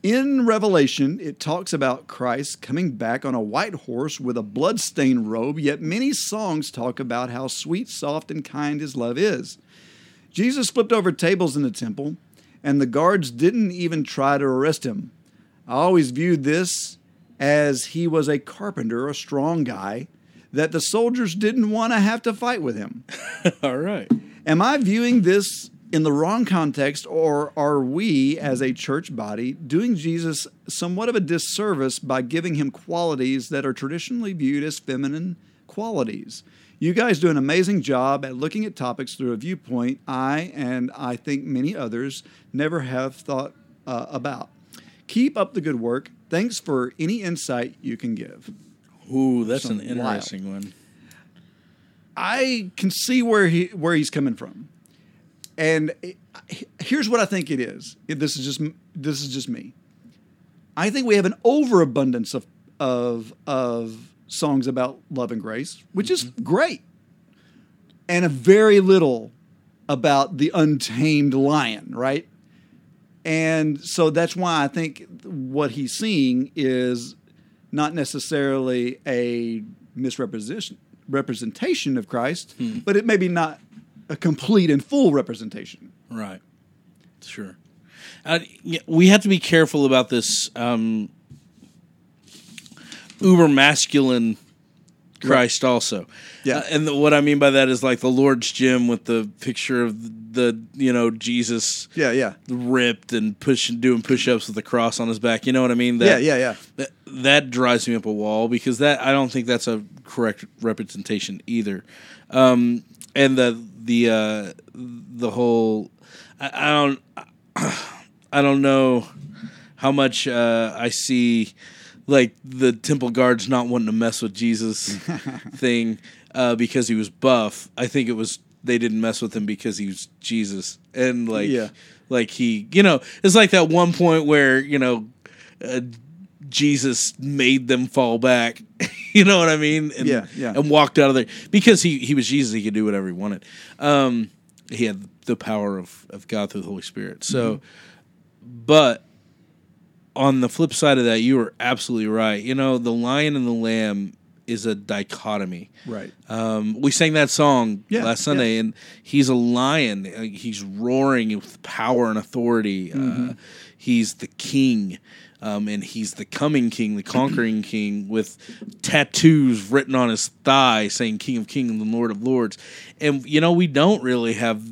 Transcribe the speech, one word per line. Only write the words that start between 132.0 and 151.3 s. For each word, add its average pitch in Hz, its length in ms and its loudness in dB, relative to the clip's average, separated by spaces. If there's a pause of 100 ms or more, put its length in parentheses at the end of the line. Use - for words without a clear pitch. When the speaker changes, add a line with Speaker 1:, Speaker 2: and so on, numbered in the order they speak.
Speaker 2:
like, 117 240 0
he, 113 400 -2
you 196 120 6
know, 170 180 6 (220)
it's 190 120 6
like 214 160 8
that 175 160 6
one 175 240 4
point 160 340 4
where, 143 340 6
you 139 200 0
know, 120 300 0 (540)
uh, 127 180 -4 (640)
Jesus 135 720 0
made 131 480 2
them 127 200 2
fall 117 300 2
back. 117 440 2 (180)
<laughs> - 120 -4 (220)
You 202 120 10
know 190 140 8
what 165 100 6
I 156 80 4
mean? 151 400 0
And, 131 100 -2
Speaker 1:
Yeah, 113 200 0 (100)
yeah. 123 180 -4
Speaker 2:
and 147 140 0
walked 147 280 6
out 139 120 8
of 135 60 4
there. 123 100 2 (240)
Because 208 340 6
he, 156 160 2
he 127 160 0
was 127 140 2
Jesus, 127 240 0
he 110 100 -2
could 107 100 -2
do 107 120 0
whatever 101 220 -2
he 92 40 -6
wanted. 95 320 -6 (340)
Um, 131 540 2 (380)
he 117 160 -2
had 101 180 -6 (220)
the 120 100 -2
power 104 420 -6
of, - 340 -16
of 101 180 -20
God 104 200 -4
through 101 120 -10
the 87 60 -12
Holy 95 140 -10
Spirit. - 440 -12
So, 117 320 -2
Speaker 1:
Mm-hmm. - 1080 -20
Speaker 2:
but 139 380 6 (1120)
on 135 240 2
the 123 80 2
flip 117 260 0
side 143 240 4
of 123 60 2
that, 113 160 4
you 127 220 4